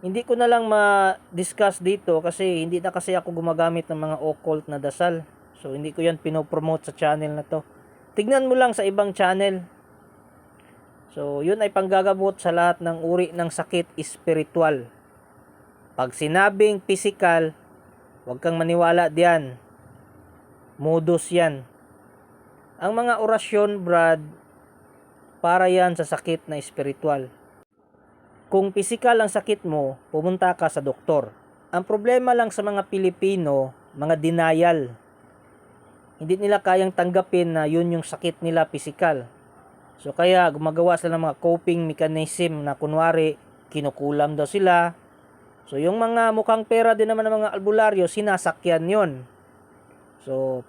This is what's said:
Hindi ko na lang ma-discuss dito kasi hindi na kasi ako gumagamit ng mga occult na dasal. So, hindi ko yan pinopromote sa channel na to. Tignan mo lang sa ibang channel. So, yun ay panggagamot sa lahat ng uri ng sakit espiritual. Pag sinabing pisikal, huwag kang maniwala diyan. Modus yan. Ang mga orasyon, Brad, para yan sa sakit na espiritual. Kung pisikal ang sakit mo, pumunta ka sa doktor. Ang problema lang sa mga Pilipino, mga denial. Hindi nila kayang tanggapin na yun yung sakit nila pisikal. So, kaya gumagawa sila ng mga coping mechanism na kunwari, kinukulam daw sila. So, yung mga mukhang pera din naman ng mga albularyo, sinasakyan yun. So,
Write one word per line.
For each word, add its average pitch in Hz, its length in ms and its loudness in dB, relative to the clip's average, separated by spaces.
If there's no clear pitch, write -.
Hindi 190 220 -4
ko 240 160 0
na 240 80 2
lang 233 240 2
ma-discuss 196 1120 0
dito 180 400 0
kasi 180 400 -2
hindi 170 160 -4
na 180 160 -6
kasi 180 240 -2
ako 175 160 -8
gumagamit 165 560 -2
ng 156 80 -6
mga 156 240 -4
occult 156 480 -4
na 147 80 -8
dasal. 165 480 -4
So, 135 160 -12
hindi 147 160 -8
ko 165 160 -2
yan 165 160 -2
pinopromote 156 680 -4
sa 147 60 -14
channel 151 400 -2
na 151 80 -8
to. 156 240 -6
Tignan 262 320 2
mo 254 80 2
lang 254 180 4
sa 202 140 -2
ibang 196 240 0
channel. 190 560 0
So, 143 320 -6
yun 190 160 0
ay 208 160 -2
panggagamot 190 640 0
sa 170 160 0
lahat 170 260 2
ng 165 220 -6
uri 170 320 0
ng 170 160 -4
sakit 175 480 -6
espiritual. 156 880 -2
Pag 127 160 -4
sinabing 196 720 2
pisikal, 175 720 0
huwag 127 160 -10
kang 165 160 0
maniwala 170 480 2
diyan. 156 480 2
Modus 160 560 0
yan. 156 320 0
Ang 185 240 -4
mga 240 160 0
orasyon, 208 640 0
Brad, 165 400 4
para 180 320 4
yan 180 240 4
sa 165 80 -2
sakit 160 480 -6
na 147 80 -8
espiritual. 139 720 -4
Kung 196 240 0
pisikal 233 400 0
ang 214 160 2
sakit 208 320 -2
mo, 147 320 -4
pumunta 180 400 0
ka 170 160 -2
sa 147 160 -6
doktor. 135 480 -2
Ang 180 160 -4
problema 247 480 2
lang 226 160 0
sa - 80 -8
mga 202 320 -4
Pilipino, 180 800 0
mga 156 240 -2
denial. 165 720 2
Hindi 165 160 -2
nila 202 240 0
kayang 185 320 2
tanggapin 180 640 0
na 156 80 0
yun 165 240 0
yung 165 160 -2
sakit 170 400 -8
nila 165 240 2
pisikal. 147 560 -4
So, 143 160 -12
kaya 180 400 4
gumagawa 160 480 0
sila 165 160 -2
ng 165 80 -2
mga 151 160 -4
coping 170 480 0
mechanism 156 800 -2
na 139 80 -6
kunwari, 156 640 0
kinukulam 147 640 -2
daw 147 80 0
sila. 175 480 2
So, 139 160 -6
yung 185 160 0
mga 226 320 2
mukhang 220 320 0
pera 226 320 4
din 214 160 0
naman 220 160 0
ng 220 160 0
mga 214 80 -2
albularyo, 202 560 2
sinasakyan 175 800 -2
yun. 190 240 0
So, 131 460 -4